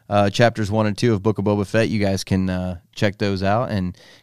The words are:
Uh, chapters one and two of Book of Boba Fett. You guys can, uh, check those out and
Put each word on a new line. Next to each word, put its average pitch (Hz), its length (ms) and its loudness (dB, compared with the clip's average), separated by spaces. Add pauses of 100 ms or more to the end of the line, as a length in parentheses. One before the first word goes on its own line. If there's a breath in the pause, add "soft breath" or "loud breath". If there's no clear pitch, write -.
Uh, 101 200 2
chapters 113 420 2
one 110 160 2
and 101 100 -4
two 120 160 2
of 95 80 0
Book 104 160 0
of 101 60 -4
Boba 104 240 0
Fett. 113 220 0
You 104 100 -2
guys 98 240 0
can, 95 260 0
uh, 90 300 -4 (160)
check 101 220 0
those 98 260 -2
out 107 280 0
and 90 260 -4 (260 soft breath)